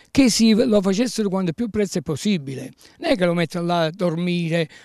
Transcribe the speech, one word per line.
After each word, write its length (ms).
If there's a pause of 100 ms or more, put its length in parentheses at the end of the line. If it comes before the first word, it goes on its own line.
(120)
che 180
si, 240
lo 260
facessero 480
quanto 240
più 160
presto 300
è 40
possibile. 680 (280)
Non 120
è 60
che 80
lo 100
mettono 320
là 200
a 40
dormire, 800 (160)